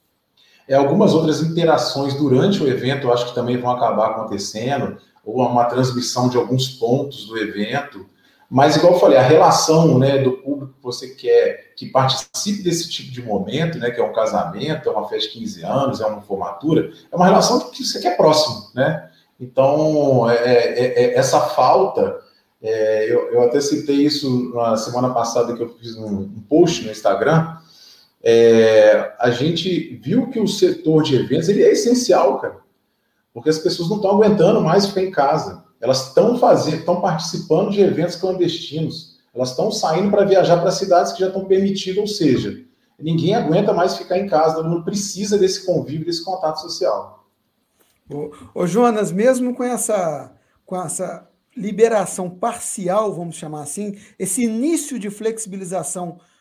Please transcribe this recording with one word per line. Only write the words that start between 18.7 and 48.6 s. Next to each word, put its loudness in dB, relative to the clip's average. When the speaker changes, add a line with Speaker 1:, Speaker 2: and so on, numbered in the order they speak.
Speaker 1:
né? -2
Então, 2
é, 4
é, 2
é, 2
é, 0
essa 2
falta, 2
é, 0
eu, 0
eu 4
até 2
citei -2
isso 0
na 0
semana -2
passada -2
que -6
eu -10
fiz -16
um, -8
um -12
post 2
no -8
Instagram, 0
é, 6
a 2
gente -2
viu 0
que -6
o 2
setor 2
de 2
eventos, 0
ele 4
é 8
essencial, 2
cara, -10
porque -4
as 2
pessoas -4
não -2
tão 0
aguentando 4
mais 2
ficar -4
em -4
casa. -2
Elas -2
tão 2
fazendo, 2
tão 0
participando -2
de 2
eventos 0
clandestinos. -6
Elas -6
tão -2
saindo -2
pra 4
viajar 4
pra 0
cidades 2
que -8
já 0
tão -6
permitidas, 0
ou -2
seja, -2
ninguém -2
aguenta 0
mais -2
ficar -4
em -4
casa, 0
todo -4
mundo -4
precisa -4
desse 0
convívio, -4
desse -6
contato -6
social. -6
Speaker 2:
Ô, -10
ô, -4